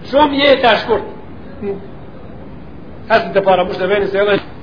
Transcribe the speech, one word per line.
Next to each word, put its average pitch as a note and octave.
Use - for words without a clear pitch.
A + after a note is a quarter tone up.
Shumë C#4
jetë B3+
e G3+
shkurt. G#3
Hasë F#3
të G3
para, F#3
mushtë F3+
e F3+
veni G3+
se G3
edhe. G#3